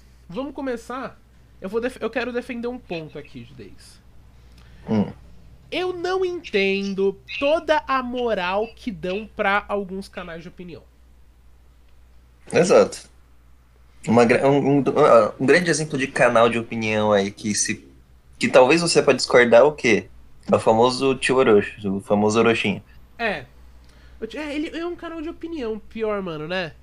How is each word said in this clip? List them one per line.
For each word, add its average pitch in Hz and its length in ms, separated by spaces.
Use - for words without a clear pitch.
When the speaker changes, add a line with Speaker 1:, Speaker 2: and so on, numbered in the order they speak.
Speaker 1:
vamos 262 240
começar. 254 720
Eu 190 80
vou 220 100
def-, 247 220
eu 226 80
quero 240 240
defender 240 340
um 254 120
ponto 160 400
aqui, 127 260
Judeix. 117 560
Speaker 2:
Hum. 190 240
Speaker 1:
Eu 359 220
não 370 320
entendo 196 880
toda 302 480
a 262 140
moral 220 760
que - 140
dão 185 460
pra 202 320
alguns 196 400
canais 170 340
de 170 80
opinião. 175 320
Speaker 2:
Exato. 123 560
Uma 117 180
gra-, 123 240
um, 139 300
um, 131 40
um 135 60
grande 170 240
exemplo 151 300
de 131 80
canal 120 420
de 117 80
opinião 110 540
aí 98 180
que 104 240
se, - 340
que 127 80
talvez 131 340
você 160 220
pode 135 140
discordar 120 440
é - 20
o 147 80
quê? 104 360
É 143 40
o 104 40
famoso 123 540
tio 127 220
Orochi, 107 520
o 98 120
famoso 107 400
Orochinho. 113 420
Speaker 1:
É. 185 260
O 226 60
ti-, 226 120
é, 294 180
ele 302 200
é 330 80
um 349 120
canal 330 260
de 311 80
opinião, 285 480
pior, 214 460
mano, 156 240
né? 175 360